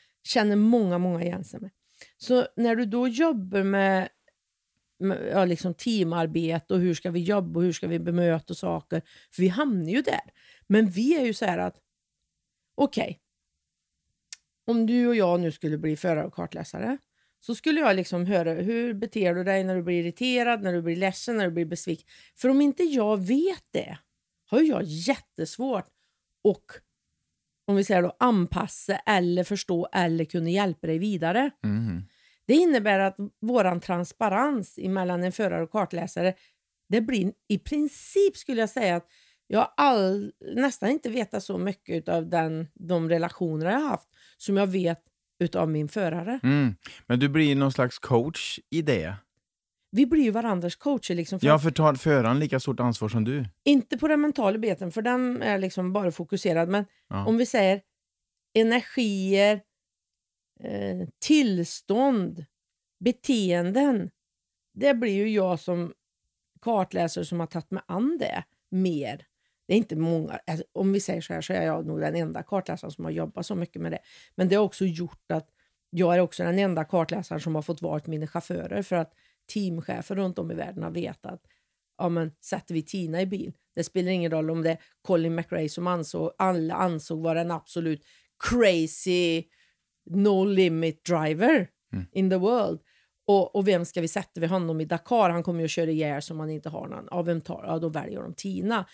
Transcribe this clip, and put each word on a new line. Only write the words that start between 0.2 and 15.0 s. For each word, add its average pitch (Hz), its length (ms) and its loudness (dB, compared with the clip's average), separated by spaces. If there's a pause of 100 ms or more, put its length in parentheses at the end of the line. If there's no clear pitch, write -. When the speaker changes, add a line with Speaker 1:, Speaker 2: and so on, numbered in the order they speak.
Speaker 1:
känner 208 320 2
många, 208 420 4
många 175 240 0
igen 175 220 -4
sig - 160 -14
med. 196 100 -14 (460)
Så 247 300 2 (100)
när 233 200 2
du 240 80 0
då 240 240 0
jobbar 220 540 0
med, 196 460 2 (920)
med, 185 320 -2
ja, 190 120 4
liksom 175 300 -2
teamarbete 165 1000 -2
och 185 60 4
hur 175 140 2
ska 175 160 -6
vi 175 100 -2
jobba 170 380 -2
och 170 60 2
hur 175 80 2
ska 170 160 -6
vi 170 100 -2
bemöta 170 560 0
saker, 170 480 -4 (280)
för 175 120 -2
vi 190 60 6
hamnar 190 420 0
ju 254 120 0
där. - 180 0 (460)
Men 214 240 6
vi 240 260 2
är 269 80 2
ju 226 100 2
så - 100 -6
här 175 140 0
att, 180 180 -2 (1000)
okej, - 440 -2 (1500)
om 226 200 2
du 240 200 4